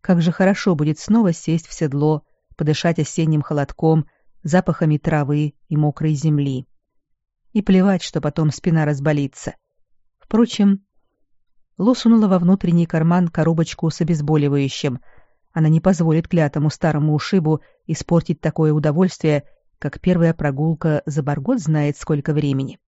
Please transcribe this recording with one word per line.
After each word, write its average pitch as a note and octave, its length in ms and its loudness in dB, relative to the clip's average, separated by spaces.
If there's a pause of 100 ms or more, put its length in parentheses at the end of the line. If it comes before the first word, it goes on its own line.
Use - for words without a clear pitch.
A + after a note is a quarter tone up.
как F3 220 2
же E3+ 100 2
хорошо F#3+ 420 0
будет D3+ 240 -2
снова G#3 340 2
сесть E3 340 -4
в - 80 -18
седло, D3 500 -2 (320)
подышать D#3+ 420 0
осенним D#3 440 0
холодком, D#3 640 0 (360)
запахами D#3+ 540 0
травы D3 580 -2 (140)
и D3+ 80 -4
мокрой D3+ 380 0
земли. C#3+ 520 -2 (880)
И G#3 100 0
плевать, F#3 400 2
что - 180 -6
потом D3+ 300 0
спина D#3+ 340 0
разболится. D3 680 -2 (640)
Впрочем, G#3 680 0 (920)
Ло A3 180 2
сунула A3+ 340 4
во F#3 100 4
внутренний F3 480 2
карман E3+ 420 0
коробочку E3 640 -2
с - 100 -6
обезболивающим. D3 1000 0 (520)
Она D#3+ 160 0
не D#3+ 120 4
позволит E3 480 2
клятому D3+ 420 0
старому D3+ 440 -2
ушибу D#3 480 0 (240)
испортить - 540 -2
такое D#3 320 0
удовольствие, D3+ 720 0 (340)
как - 220 -10
первая E3+ 320 2
прогулка D3+ 720 -2
за D3+ 160 -4
Баргот C#3+ 380 -2
знает D3 360 0
сколько D3+ 360 -4
времени. C#3 560 -2